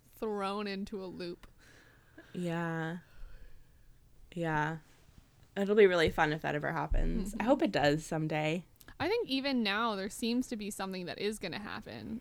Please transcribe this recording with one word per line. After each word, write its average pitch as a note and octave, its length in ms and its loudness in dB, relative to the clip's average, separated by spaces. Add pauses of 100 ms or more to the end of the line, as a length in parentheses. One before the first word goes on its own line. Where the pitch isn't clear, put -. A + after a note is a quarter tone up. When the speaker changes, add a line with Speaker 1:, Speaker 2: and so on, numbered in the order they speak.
(180)
Speaker 1:
thrown G#3 480 -4
into G3 380 -6
a - 20 -8
loop. F3 400 -10 (840)
Speaker 2:
Yeah. E3 640 -4 (1400)
Yeah. D#3+ 440 -2 (760)
It'll G3+ 200 2
be G#3+ 100 12
really F3 240 6
fun D#3+ 220 4
if D#3 100 -4
that D3 140 0
ever D3 160 -2
happens. D#3+ 600 0
I - 40 -6
Speaker 1:
Mm-hmm. G3+ 80 0
Speaker 2:
hope C#4 160 6
it B3 100 2
does D3 320 4
someday. D#3 600 -2 (360)
Speaker 1:
I C4+ 80 0
think A4 200 0
even C4 360 0
now G#3 320 0
there F#3+ 120 -4
seems A#3+ 400 0
to A#3+ 80 -4
be G#3 140 -6
something F#3+ 360 -6
that D3 120 -8
is G#3 220 -2
gonna F3 180 -4
happen. G#3 640 -8